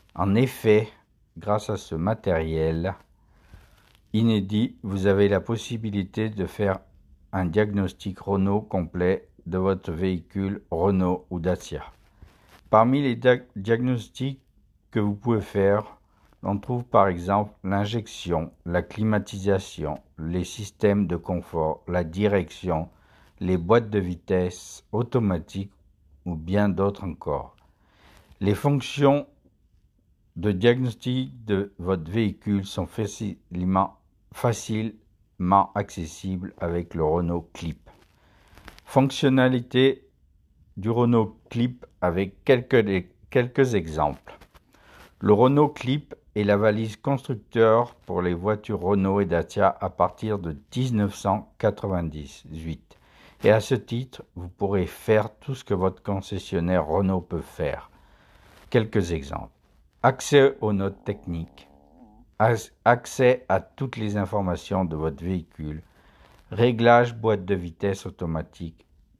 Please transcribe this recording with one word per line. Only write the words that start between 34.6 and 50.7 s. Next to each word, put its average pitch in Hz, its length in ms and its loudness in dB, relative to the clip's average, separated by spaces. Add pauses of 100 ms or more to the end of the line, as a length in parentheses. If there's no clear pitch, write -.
accessibles 95 840 -6
avec 85 340 -4
le 82 120 0
Renault 85 480 -2
Clip. - 360 -12 (920)
Fonctionnalité 131 1300 2 (640)
du 98 140 -4
Renault 117 500 2 (100)
Clip 123 360 -4 (160)
avec 92 420 -2
quelques, 113 640 2 (220)
quelques 123 460 2
exemples. 78 640 -4 (800)
Le 101 120 4
Renault 135 380 6
Clip 147 460 -6 (200)
est 104 80 0
la 101 140 4
valise 107 400 0
constructeur 120 960 2
pour 90 300 -6
les 90 100 0
voitures 104 460 -4
Renault 98 400 2
et 101 60 2
Dacia 87 560 0
à 92 100 -4
partir 104 480 -2
de 82 180 -8 (140)